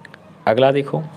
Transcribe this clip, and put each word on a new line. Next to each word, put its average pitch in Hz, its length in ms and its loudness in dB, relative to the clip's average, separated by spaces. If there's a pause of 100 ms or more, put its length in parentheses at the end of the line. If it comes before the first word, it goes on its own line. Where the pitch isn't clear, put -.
(460)
अगला 127 260 4
देखो, 139 300 -4 (140)